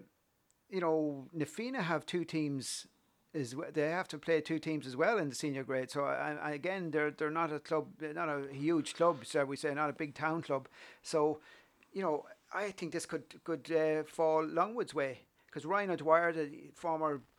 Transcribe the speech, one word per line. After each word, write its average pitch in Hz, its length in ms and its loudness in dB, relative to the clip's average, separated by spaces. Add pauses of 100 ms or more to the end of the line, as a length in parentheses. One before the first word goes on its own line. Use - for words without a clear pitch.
(680)
you 190 120 -4
know, 151 520 0
Na 151 120 0
Fianna 247 360 -4
have 165 240 0
two 175 180 -2
teams 147 640 -2 (480)
as 127 220 -4
we-, 156 180 -6
they 151 160 2
have 175 200 -2
to 170 100 -8
play 160 220 2
two 160 180 -2
teams 156 260 -2
as 127 100 -8
well 190 220 4
in 156 120 0
the 120 60 -6
senior 135 280 -2
grade. 127 260 -2
So, 143 140 -2
I, 139 300 0
I, 151 180 -4
again, 170 400 -4
they're, 151 200 2
they're 151 200 -2
not 160 220 0
a 147 60 -4
club, 151 280 0 (100)
they're 151 160 -8
not 165 160 -2
a 139 220 -2
huge 147 420 0
club, 165 320 4
so 147 200 2
we 139 100 -4
say, 143 180 0
not 151 160 2
a 139 40 -4
big 151 200 -6
town 156 300 0
club. 135 240 -2 (340)
So, 151 380 2 (540)
you 196 100 -4
know, 156 220 0 (280)
I 202 180 -2
think 165 200 -6
this 165 160 -4
could, - 360 -8
could, 156 280 -4
uh, 156 320 4
fall 160 420 4
Longwood's 175 480 0
way, 135 280 -2 (300)
'cause 139 140 -8
Ryan 196 260 2
O'Dwyer, 165 420 6
the 156 160 -2 (260)
former 156 460 0 (180)